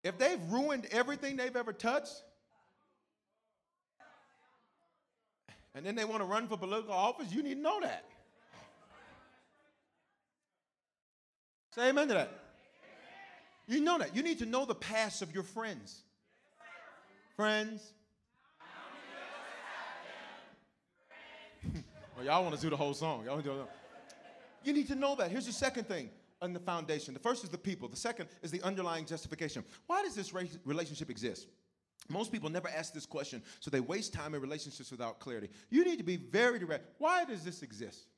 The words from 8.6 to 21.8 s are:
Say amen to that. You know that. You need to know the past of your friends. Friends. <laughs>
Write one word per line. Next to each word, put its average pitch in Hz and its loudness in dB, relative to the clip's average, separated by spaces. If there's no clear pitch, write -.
Say 240 6
amen 285 6
to 240 4
that. 156 4
You 269 4
know 330 6
that. 170 0
You 254 2
need 330 2
to 226 0
know 254 4
the 240 0
past 214 0
of 175 -4
your 185 -2
friends. 196 -6
Friends. 214 2
<laughs> - -6